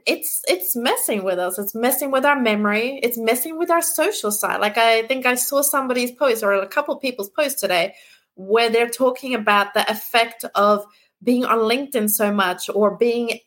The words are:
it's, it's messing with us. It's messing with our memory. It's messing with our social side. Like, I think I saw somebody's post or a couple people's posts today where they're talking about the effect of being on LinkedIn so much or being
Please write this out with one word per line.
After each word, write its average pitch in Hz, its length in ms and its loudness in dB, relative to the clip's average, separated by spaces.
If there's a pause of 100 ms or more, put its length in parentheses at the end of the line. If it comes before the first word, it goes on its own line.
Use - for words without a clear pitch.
it's, - 420 -2
it's - 300 -2
messing 233 480 -2
with 185 140 -2
us. 185 200 -4
It's 202 160 -8
messing 254 360 -2
with 262 140 2
our 285 140 4
memory. 214 640 0
It's 240 140 -2
messing 247 400 -2
with 339 120 -2
our 339 120 2
social 330 500 -2
side. - 300 -4
Like, 208 160 -2
I 226 260 4
think 254 220 -4
I 247 100 2
saw 277 260 0
somebody's 254 500 0
post 240 300 0
or 202 120 2
a 196 140 0
couple - 300 -2
people's 247 320 -6
posts 285 300 -2
today 185 340 0 (420)
where 220 340 2
they're 233 180 2
talking 254 460 -2
about 208 400 0
the - 180 0
effect 226 540 -2 (100)
of 202 300 4 (360)
being 247 220 2
on 233 140 2
LinkedIn 233 520 0
so 208 220 0
much 185 380 0
or 202 260 2
being 233 520 0